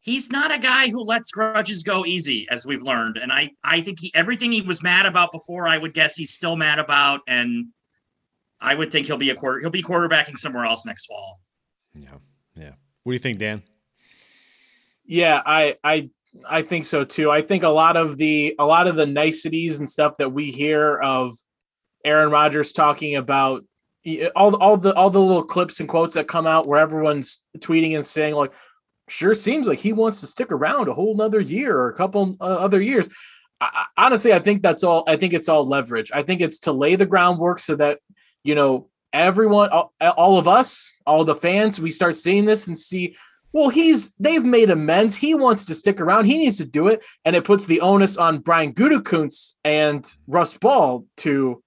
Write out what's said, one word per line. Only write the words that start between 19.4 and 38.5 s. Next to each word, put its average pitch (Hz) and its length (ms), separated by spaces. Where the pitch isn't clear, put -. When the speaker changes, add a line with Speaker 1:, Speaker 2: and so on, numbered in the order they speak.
Speaker 3:
and 143 100
stuff 147 300
that 135 140
we 143 180
hear 151 480
of 127 380
Aaron 151 260
Rodgers 147 420
talking 147 440
about, 135 480
y-, 160 320
all, 202 200
all 208 200
the, 190 180
all 190 160
the 196 100
little 185 240
clips 175 360
and 160 80
quotes 165 260
that 151 140
come 165 180
out 160 200
where 143 140
everyone's 156 640
tweeting 160 360
and 147 100
saying, 151 300
like, 143 180
"Sure 185 260
seems 247 320
like 147 120
he 214 140
wants 214 280
to 156 60
stick - 260
around 160 360
a 120 60
whole 208 220
nother 214 240
year 190 380
or 123 100
a 110 60
couple, 190 460
uh, 180 40
other 190 360
years." 226 280
I, - 260
I, 220 100
honestly, 233 260
I 180 80
think 202 220
that's 170 220
all, 165 220
I 160 100
think 175 160
it's 170 160
all 151 160
leverage. 123 480
I 143 120
think 175 160
it's 165 200
to 160 120
lay 143 240
the 196 100
groundwork 175 540
so 156 160
that, 147 240
you 147 100